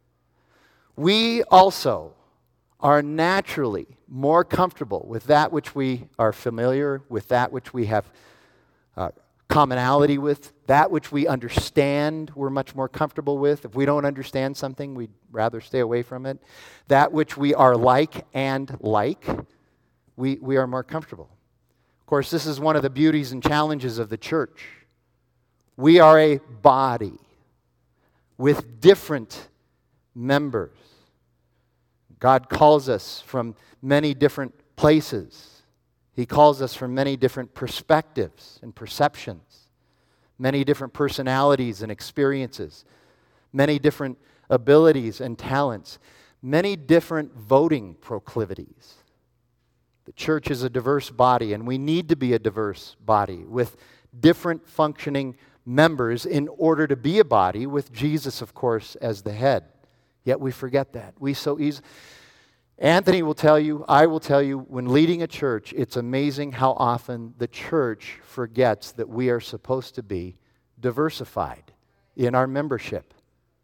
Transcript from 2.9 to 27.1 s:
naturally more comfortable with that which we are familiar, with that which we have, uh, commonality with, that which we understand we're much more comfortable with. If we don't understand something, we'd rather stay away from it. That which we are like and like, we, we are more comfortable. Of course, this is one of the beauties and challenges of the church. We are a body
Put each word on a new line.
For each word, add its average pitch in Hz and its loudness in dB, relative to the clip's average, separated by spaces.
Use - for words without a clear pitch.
naturally 156 -2
more 143 2
comfortable 143 -4
with 113 -10
that 147 4
which 151 -6
we 131 -4
are 110 2
familiar, 135 -4
with 110 -8
that 123 0
which 127 -12
we 120 -2
have, 104 -4
uh, 90 -8
commonality 143 2
with, 143 -6
that 143 4
which 156 -6
we 147 -2
understand 147 -2
we're 139 -6
much 135 -6
more 131 -6
comfortable 143 -4
with. 143 -2
If 110 -18
we 139 -2
don't 143 0
understand 135 -6
something, 139 -12
we'd 117 -12
rather 113 -4
stay - -4
away 120 0
from 127 -14
it. 135 -10
That 143 4
which 151 -2
we 143 2
are 131 6
like 127 2
and 135 -4
like, 107 -2
we, 131 -4
we 131 -4
are 131 0
more 127 -6
comfortable. 139 -12
Of - -20
course, 139 -2
this 156 -4
is 147 -6
one 156 2
of 147 2
the 135 -2
beauties 147 0
and 127 -10
challenges 147 -2
of 113 -6
the 113 -8
church. - -6
We 160 6
are 156 10
a 151 4
body 123 0